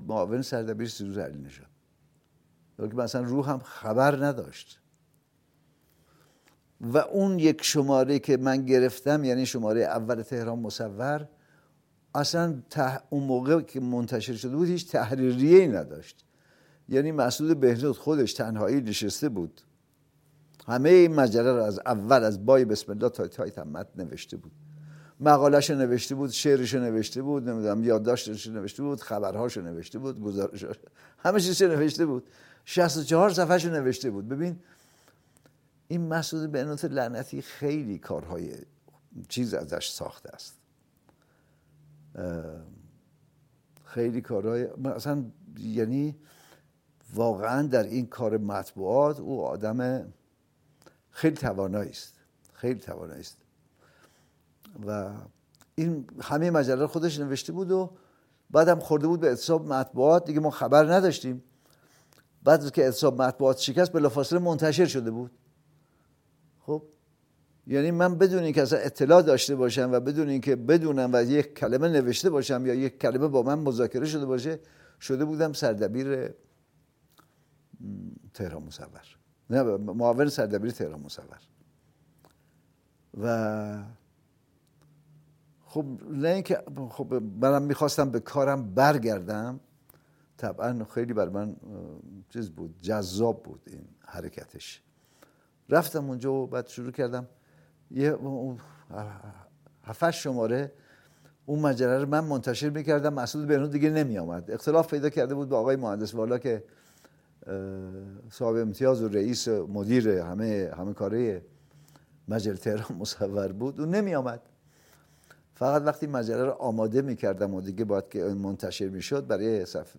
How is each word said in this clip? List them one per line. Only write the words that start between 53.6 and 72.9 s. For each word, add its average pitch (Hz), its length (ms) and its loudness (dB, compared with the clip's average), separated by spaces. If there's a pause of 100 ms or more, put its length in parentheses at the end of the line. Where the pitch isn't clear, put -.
و 101 240 -6 (640)
این 160 320 -2 (140)
همه 156 300 0
مجله 131 300 2
رو 151 60 2
خودش 156 340 -2
نوشته 139 320 -6
بود 180 180 -6
و 185 200 0 (600)
بعدم 160 280 8
خورده 151 280 2
بود 170 140 2
به 160 60 2
اعتصاب 151 460 2
مطبوعات، 135 520 4
دیگه 156 160 0
ما 156 100 2
خبر 147 440 6
نداشتیم. 131 480 2 (1000)
بعد 143 260 8
که 151 120 2
اعتصاب 131 400 2
مطبوعات 131 360 4
شکست، 175 340 2
بلافاصله 147 460 2
منتشر 160 480 4
شده 120 240 -2
بود. 120 200 -8 (1300)
خب، 151 220 -6 (840)
یعنی 143 240 0
من 175 280 2
بدون 185 240 4
اینکه 151 200 2
اصلاً 131 160 2
اطلاع 147 440 8
داشته 143 340 4
باشم 127 360 2
و 123 80 4
بدون 147 280 0
اینکه 135 280 2
بدونم 135 560 4
و 120 120 6
یک 139 300 2
کلمه 131 340 0
نوشته 139 420 2
باشم 131 360 0
یا 123 80 2
یک 131 240 -2